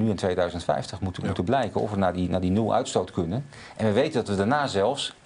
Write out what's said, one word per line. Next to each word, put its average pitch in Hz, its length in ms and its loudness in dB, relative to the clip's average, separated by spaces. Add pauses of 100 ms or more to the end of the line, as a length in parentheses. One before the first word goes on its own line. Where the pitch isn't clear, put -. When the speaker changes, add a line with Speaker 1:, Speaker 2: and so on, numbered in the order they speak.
Speaker 1:
nu 113 60 2
en 98 60 2
tweeduizend 87 480 0
vijftig 69 360 -2
moeten, 95 220 -4
Speaker 2:
Ja. 95 60 -4
Speaker 1:
moeten 95 180 -2
blijken 110 360 0
of 107 100 -2
we 101 60 -2
naar 90 160 2
die, 90 160 0
naar 90 120 0
die 90 100 2
nul 104 220 2
uitstoot - 380 0
kunnen. 95 340 -2 (320)
En 110 80 0
we 107 60 4
weten 147 220 2
dat 113 140 0
we 101 80 0
daarna 127 320 2
zelfs 104 460 0 (120)